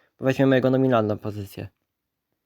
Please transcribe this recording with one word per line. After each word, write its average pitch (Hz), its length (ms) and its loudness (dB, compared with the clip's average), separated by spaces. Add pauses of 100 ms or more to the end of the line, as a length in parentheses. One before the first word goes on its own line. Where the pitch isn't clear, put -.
(180)
bo - 60 -8
weźmiemy 135 320 2
jego 127 140 2
nominalną 120 480 0
pozycję. 104 500 -12 (760)